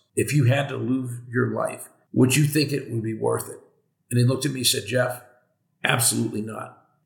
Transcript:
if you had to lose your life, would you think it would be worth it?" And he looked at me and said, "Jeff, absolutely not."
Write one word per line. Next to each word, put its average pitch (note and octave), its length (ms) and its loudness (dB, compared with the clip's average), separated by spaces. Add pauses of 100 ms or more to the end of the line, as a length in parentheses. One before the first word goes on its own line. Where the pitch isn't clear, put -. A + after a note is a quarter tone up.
(140)
if B2 200 0
you D3 100 6
had C3+ 240 2
to C3 80 -8
lose B2 340 -2 (220)
your A#2 220 0
life, A2 340 -6 (240)
would B2+ 240 4
you D3+ 80 6
think D3 260 2
it C#3 200 -6
would A2+ 120 -4
be A2 120 -4
worth A#2 340 -2
it?" - 100 -14 (520)
And B2 100 2
he B2 60 6
looked C3 180 0
at C#3+ 80 -2
me C3 80 -6
and A#2+ 60 0
said, - 200 0
"Jeff, A#2+ 360 -2 (600)
absolutely A#2 600 0
not." G#2+ 420 -12 (220)